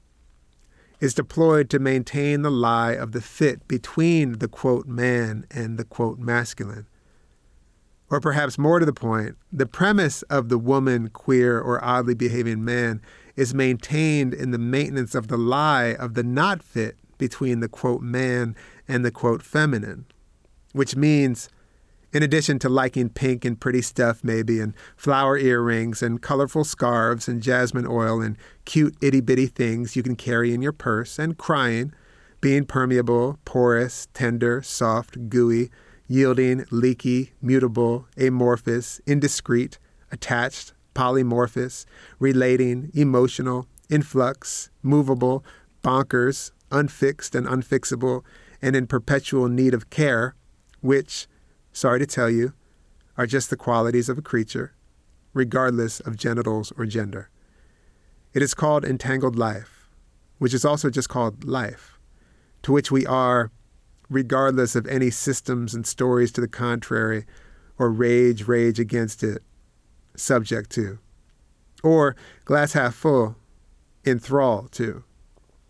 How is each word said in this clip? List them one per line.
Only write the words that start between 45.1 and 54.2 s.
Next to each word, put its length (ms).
bonkers, 680
unfixed 640
and 120
unfixable, 760
and 160
in 100
perpetual 640
need 240
of 160
care, 460
which, 440
sorry 260
to 80
tell 220
you, 240
are 100
just 220
the 80
qualities 540
of 80
a 40